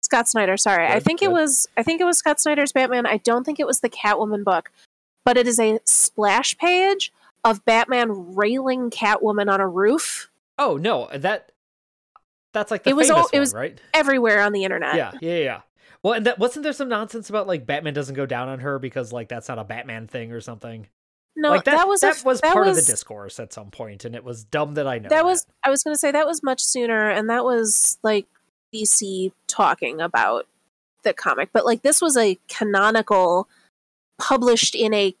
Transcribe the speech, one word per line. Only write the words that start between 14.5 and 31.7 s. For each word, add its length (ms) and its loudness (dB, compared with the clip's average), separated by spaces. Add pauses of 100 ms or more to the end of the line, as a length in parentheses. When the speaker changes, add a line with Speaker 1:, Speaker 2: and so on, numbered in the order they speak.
Speaker 1:
the 100 -2
internet. 320 -2
Speaker 2:
Yeah, 160 -2 (100)
yeah, 160 -4
yeah. 240 -4 (420)
Well, 100 2
and 120 -2
that, 120 0
wasn't 260 -2
there 100 -4
some 160 -6
nonsense 400 -6
about, 180 -2
like, 180 -4
Batman 280 -4
doesn't 220 -6
go 100 -4
down 240 -6
on 100 -10
her 200 -6
because, 340 -8
like, 160 -10
that's 180 -12
not 120 -10
a 40 -10
Batman 440 -12
thing 260 -12
or 80 -12
something? 460 -16 (480)
Speaker 1:
No, 160 0
Speaker 2:
Like, 120 2
that, 140 4
Speaker 1:
that 100 4
was 160 2
a 40 6
Speaker 2:
that 100 2
Speaker 1:
f-, 80 -8
Speaker 2:
was 160 2
Speaker 1:
that 120 4
Speaker 2:
part 140 4
of 80 2
the 40 2
Speaker 1:
was 80 4
Speaker 2:
discourse 520 -6
at 140 -12
some 180 -16
point, 320 -14
and 120 -10
it 100 -14
was 180 -14
dumb 300 -4
that 140 -2
I 100 -4
know 60 -8
Speaker 1:
that 140 2
Speaker 2:
that. 80 4
Speaker 1:
was, 200 0 (180)
I 60 2
was 140 0
gonna 120 -4
say, 160 0
that 160 2
was 160 -6
much 180 -2
sooner, 480 0
and 200 -2
that 160 0
was, 580 0
like, 220 0 (480)
D 120 -6
C 460 -2 (160)
talking 540 0
about 440 0 (580)
the 100 0
comic. 400 -2
But, 120 2
like, 180 0